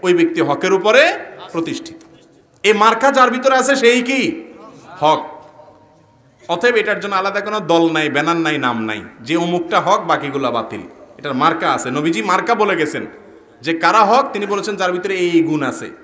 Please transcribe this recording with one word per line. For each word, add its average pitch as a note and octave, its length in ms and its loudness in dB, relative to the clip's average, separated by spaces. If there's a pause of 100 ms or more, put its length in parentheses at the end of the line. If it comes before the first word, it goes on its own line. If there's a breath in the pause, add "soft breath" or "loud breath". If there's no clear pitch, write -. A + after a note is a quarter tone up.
ওই F3+ 120 2
ব্যক্তি E3+ 260 2
হকের C#3+ 320 0
উপরে A#3 460 4 (340)
প্রতিষ্ঠিত। - 440 -6 (680)
এই G#3 100 4
মার্কা A3+ 400 4
যার B3+ 180 4
ভিতরে B3+ 260 2
আছে, C4 200 2
সেই A#3+ 260 4
কি? B3+ 420 -2 (560)
হক। D3+ 240 2 (1200)
অতএব A#3+ 260 2
এটার G#3 260 0
জন্য G3+ 140 -6
আলাদা G3 260 -2
কোনো G#3 200 -4
দল E3 320 2
নাই, D#3 160 0
ব্যানার D3+ 280 0
নাই, D3+ 220 -2
নাম A#2+ 260 -2
নাই G#2+ 180 -6 (180)
যে B2+ 160 -4
অমুকটা F3 440 0
হক, F#3 200 0
বাকিগুলা C#3+ 500 -2
বাতিল। A2+ 300 -6 (380)
এটার C#3+ 160 -8
মার্কা E3 380 0
আছে। B2+ 180 -4
নবীজি D#3+ 320 -2
মার্কা F#3+ 320 0
বলে G3+ 220 0
গেছেন D3 300 -4 (560)
যে D#3+ 120 -2
কারা F3 300 4
হক, B3+ 280 2
তিনি G3+ 140 -4
বলেছেন G3+ 300 -4
যার F#3 160 -2
ভিতরে F#3+ 220 -4
এই F3 280 2
গুণ D3+ 200 0
আছে A#2+ 280 -6 (140)